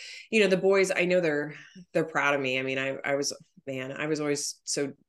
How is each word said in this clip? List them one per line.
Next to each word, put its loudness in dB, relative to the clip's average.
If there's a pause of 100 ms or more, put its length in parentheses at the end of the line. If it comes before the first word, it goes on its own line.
(300)
you 4
know, 6
the 4
boys, 4
I 0
know 4
they're, 0 (380)
they're 2
proud 0
of 0
me. -2
I -2
mean, -4
I, -4
I 0
was, -2 (320)
man, -8
I -4
was -2
always -4
so -4 (160)